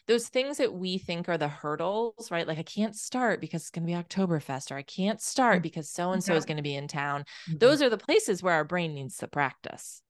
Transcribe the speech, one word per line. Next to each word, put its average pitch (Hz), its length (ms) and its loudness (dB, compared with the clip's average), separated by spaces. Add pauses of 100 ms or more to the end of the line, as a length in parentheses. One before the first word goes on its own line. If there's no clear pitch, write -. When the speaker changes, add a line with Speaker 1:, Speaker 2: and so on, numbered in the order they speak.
Speaker 1:
those 226 200 2
things 269 300 -2
that 262 140 2
we 185 260 -2
think 175 300 -6
are 170 100 2
the 151 100 0
hurdles, 180 840 -4
right? 170 140 -2
Like, 156 120 -4
"I 165 60 -4
can't 214 320 -4
start 247 440 0
because 160 220 -6
it's - 80 -14
gonna 170 160 -6
be 170 80 -2
Oktoberfest," 170 800 -2
or 139 40 -8
I 139 60 -8
can't - 380 -2
start 226 400 4
Speaker 2:
Mm. - 20 -2
Speaker 1:
because 160 280 -6
so-and-so 180 440 0
is 156 100 4
Speaker 2:
Yeah. - 40 -16
Speaker 1:
gonna 151 140 -2
be 143 120 -2
in 143 140 -6
town." 143 340 -2 (260)
Speaker 2:
Mm-hmm. 160 100 -2
Speaker 1:
Those 277 240 8
are 262 80 6
the 214 80 0
places 254 440 2
where 180 120 4
our 151 100 4
brain 165 300 -2
needs 135 240 -8
to - 100 -8
practice. - 800 -4